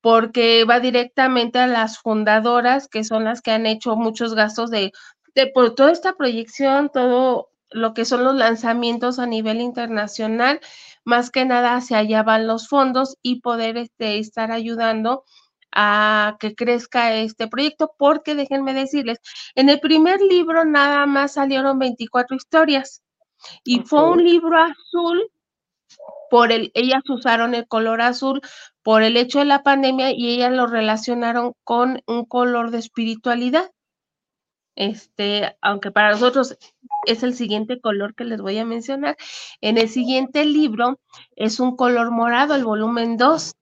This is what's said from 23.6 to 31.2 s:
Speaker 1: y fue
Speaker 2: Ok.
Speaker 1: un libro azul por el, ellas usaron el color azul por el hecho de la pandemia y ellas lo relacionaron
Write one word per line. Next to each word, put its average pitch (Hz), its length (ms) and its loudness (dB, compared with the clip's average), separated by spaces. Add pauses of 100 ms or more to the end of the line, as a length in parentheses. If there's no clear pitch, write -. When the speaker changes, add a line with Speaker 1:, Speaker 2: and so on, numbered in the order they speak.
Speaker 1:
y 240 180 0
fue 302 180 2
Speaker 2:
Ok. 330 160 4
Speaker 1:
un 339 80 6
libro 330 360 4
azul 339 680 -2 (1000)
por 233 220 6
el, 226 240 -2
ellas 254 340 0
usaron 240 460 0
el 233 140 -6
color 226 320 -2
azul 269 400 -2 (420)
por 220 220 4
el 233 120 2
hecho 247 220 0
de 285 60 2
la 285 180 2
pandemia 269 480 2
y 240 240 -4
ellas 247 180 0
lo 254 140 0
relacionaron 233 840 -2 (100)